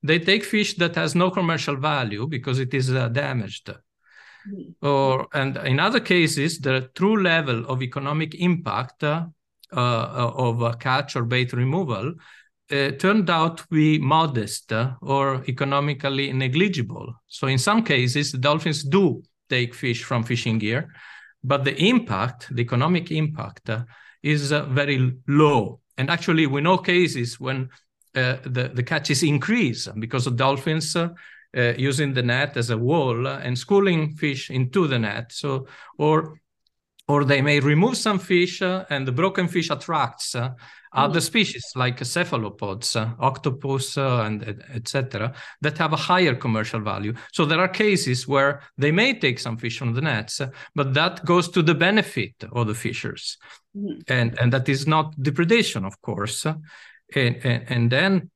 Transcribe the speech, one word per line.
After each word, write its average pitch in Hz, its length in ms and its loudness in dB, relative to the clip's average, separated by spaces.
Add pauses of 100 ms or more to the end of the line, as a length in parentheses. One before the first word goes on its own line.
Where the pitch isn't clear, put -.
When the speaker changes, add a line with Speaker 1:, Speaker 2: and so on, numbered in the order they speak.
Speaker 1:
they 160 160 2
take 196 240 2
fish 208 320 0
that 170 200 0
has 165 200 -2
no 180 160 4
commercial 165 460 -2
value 131 500 -2
because 135 320 -4
it 127 140 -4
is, 131 200 0
uh, 127 160 0
damaged. 123 600 -4
Speaker 2:
Mm-hmm. - 1160 -16
Speaker 1:
Or, 135 480 2
and 135 240 -2
in 135 220 0
other 220 200 2
cases, 160 600 2
the 131 360 0
true 208 260 2
level 151 460 2
of 131 140 -2
economic 147 540 -4
impact, 160 680 -2
uh, 156 220 0 (500)
uh, 123 600 0
of, 120 280 0
uh, 117 100 0
catch 135 420 -2
or 127 100 -2
bait 123 280 0
removal, 131 600 -2 (580)
uh, 139 200 0
turned 185 380 2
out 165 280 2
to - 120 -18
be 156 300 4
modest, 139 760 0
uh, 123 280 0
or 139 460 0
economically 139 880 -2
negligible. 131 800 -2 (140)
So - 200 -6
in 135 100 2
some 208 260 2
cases, 143 480 0
the 135 60 -6
dolphins 151 460 0
do 151 380 2 (280)
take 123 260 -2
fish 117 280 -4
from 120 200 -2
fishing 117 340 -2
gear, 113 300 -2 (560)
but 135 220 2
the 139 100 0
impact, 147 800 0
the 120 60 0
economic 156 500 0
impact, 156 580 -6
uh, 117 140 -4 (400)
is, 143 300 0
uh, 147 120 0
very 135 480 0 (140)
low. 143 540 4 (160)
And 131 120 -2
actually, 165 380 2
we 139 140 -2
know 180 160 4
cases 165 640 0
when, 127 300 -6 (460)
uh, 127 280 0
the, 127 300 -4
the 127 100 -2
catches 151 400 0
increase 147 640 0 (120)
because 123 260 -2
of 123 120 -2
dolphins, 143 580 0
uh, 170 140 0 (480)
uh, 120 200 2
using 135 360 0
the 127 100 0
net 127 320 0
as 117 140 -2
a 113 80 0
wall, 123 500 0
uh, 135 120 -6
and 127 200 -4
schooling 175 560 2
fish 139 340 -4
into 131 380 0
the 131 100 2
net. 110 360 -4
So, 135 340 -6 (300)
or, 156 420 2 (680)
or 143 160 4
they 135 160 4
may 147 180 4
remove 156 380 4
some 202 220 0
fish, 180 420 2
uh, 185 280 -2
and 139 160 -2
the 131 60 -2
broken 165 380 0
fish 170 200 -2
attracts, 147 640 -4
uh, 127 160 -4 (420)
other 143 260 2
Speaker 2:
Mm. 147 40 -2
Speaker 1:
species - 520 -2
like 127 280 -2
cephalopods, 113 960 -4
uh, 113 220 -2
octopus, 135 800 -2
uh, 127 280 2
and 107 180 -6
et-, 101 180 -10 (120)
et 117 160 -8
cetera, 127 440 -4 (280)
that 151 160 -2
have 156 160 2
a 151 40 2
higher 180 380 4
commercial 110 460 -2
value. 104 320 -4 (180)
So 165 140 2
there 160 160 2
are 185 80 4
cases 185 580 0
where 139 340 2 (160)
they 143 140 2
may 226 260 2
take 127 220 0
some 117 180 -6
fish 113 200 -6
from 120 160 -2
the 127 80 -2
nets, 120 400 -4
uh, 131 60 -4 (280)
but 135 180 -2
that 165 320 0
goes 175 240 4
to 180 120 2
the 160 140 4
benefit 170 580 0 (180)
of 117 160 0
the 107 80 -2
fishers. - 600 -8 (380)
Speaker 2:
Mm. 202 320 -8
Speaker 1:
And, 120 320 0
and 123 120 4
that 127 160 0
is 139 180 0
not 156 360 2
depredation, 165 640 2
of - 160 -10
course. 104 440 -4
Uh, 156 100 0 (600)
and, 123 280 2
and, 120 260 0
and 117 220 2
then 180 440 2